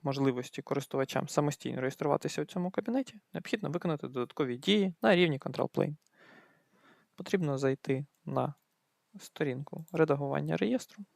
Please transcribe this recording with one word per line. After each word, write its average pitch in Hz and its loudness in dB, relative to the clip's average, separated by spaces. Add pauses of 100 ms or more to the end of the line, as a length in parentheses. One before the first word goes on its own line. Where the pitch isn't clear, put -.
можливості 135 0
користувачам 139 -2
самостійно 139 0
реєструватися 147 0
у 151 -2
цьому 180 -4
кабінеті, 240 -2 (180)
необхідно - -4
виконати 156 -2
додаткові 127 -2
дії 190 2
на 220 6
рівні 170 4
Control - -2
Plane. 147 0 (1200)
Потрібно 165 0
зайти 135 0 (200)
на 139 0 (680)
сторінку 147 -6
редагування 147 2
реєстру 226 -2 (120)